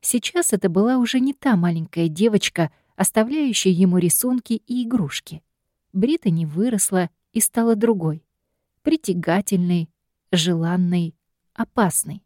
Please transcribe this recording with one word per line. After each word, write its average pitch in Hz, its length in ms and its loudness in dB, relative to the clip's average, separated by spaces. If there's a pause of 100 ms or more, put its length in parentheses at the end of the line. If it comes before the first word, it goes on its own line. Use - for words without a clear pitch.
Сейчас - 520 -2
это 190 160 0
была 214 280 2
уже 247 220 0
не 269 140 0
та 247 220 0
маленькая 170 520 0
девочка, 175 640 0 (240)
оставляющая 226 760 0
ему 180 260 4
рисунки 226 680 0
и 247 160 -4
игрушки. 196 580 -6 (520)
Британи 190 520 0
выросла 185 640 -2 (240)
и 226 60 -2
стала 233 360 0
другой. 190 480 0 (580)
Притягательной, 175 1080 0 (420)
желанной, 175 840 0 (380)
опасной. - 720 -2